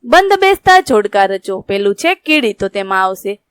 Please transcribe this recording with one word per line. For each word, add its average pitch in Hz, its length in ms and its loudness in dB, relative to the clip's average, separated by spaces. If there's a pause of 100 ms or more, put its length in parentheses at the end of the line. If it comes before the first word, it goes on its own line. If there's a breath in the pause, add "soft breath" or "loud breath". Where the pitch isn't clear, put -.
બંધ 381 360 2
બેસતા 381 400 4
જોડકા 208 460 0
રચો. 190 340 -6
પહેલું 202 360 -4
છે 339 200 -2
કીડી, 285 380 -2
તો 196 140 -6
તેમાં 190 360 -2
આવશે. 190 460 -6